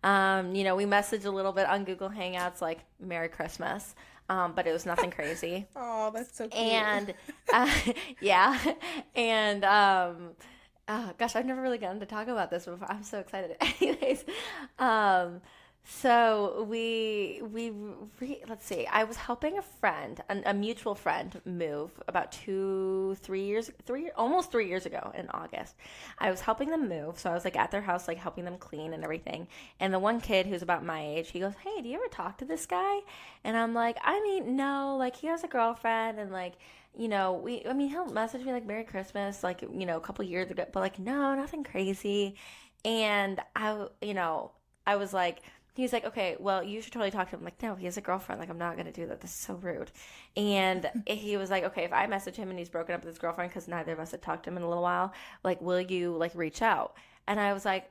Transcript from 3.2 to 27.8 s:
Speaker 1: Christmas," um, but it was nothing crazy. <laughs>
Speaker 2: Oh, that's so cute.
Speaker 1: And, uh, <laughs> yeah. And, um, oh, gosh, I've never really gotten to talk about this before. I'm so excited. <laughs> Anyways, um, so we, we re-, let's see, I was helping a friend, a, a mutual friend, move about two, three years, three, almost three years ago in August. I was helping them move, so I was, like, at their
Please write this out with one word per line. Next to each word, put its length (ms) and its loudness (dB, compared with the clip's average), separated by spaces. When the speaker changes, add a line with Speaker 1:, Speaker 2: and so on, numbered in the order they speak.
Speaker 1:
Christmas," 680 -6
um, 240 2
but 140 2
it 40 4
was 140 0
nothing 260 2
crazy. 600 -4
<laughs> 40 -16
Speaker 2:
Oh, 380 -2
that's 240 -8
so 100 -6
cute. 140 -2
Speaker 1:
And, 520 2
uh, 220 8
<laughs> 260 -10
yeah. 360 8
And, 500 4
um, 640 6
oh, 300 -4
gosh, 180 2
I've 120 2
never 140 -2
really 180 0
gotten 220 -4
to 40 -8
talk 220 -6
about 240 0
this 140 -2
before. 260 -10
I'm 120 -6
so 160 -6
excited. 380 -8
<laughs> 140 0
Anyways, 420 2
um, 640 4
so 880 6
we, 720 0
we 200 -4
re-, 280 -8
let's 200 -10
see, 180 -2
I 180 4
was 140 -4
helping 400 -2
a 60 -4
friend, 680 -2
a, 220 0
a 20 4
mutual 400 -2
friend, 500 -2
move 480 -4
about 240 0
two, 920 -2
three 240 -4
years, 260 -2
three, 260 -4
almost 400 2
three 160 2
years 180 -2
ago 320 -6
in 120 -8
August. 460 -8
I 100 2
was 120 0
helping 280 2
them 180 2
move, 300 -4
so 140 -2
I 20 0
was, 120 -2
like, 120 -2
at 140 4
their 100 0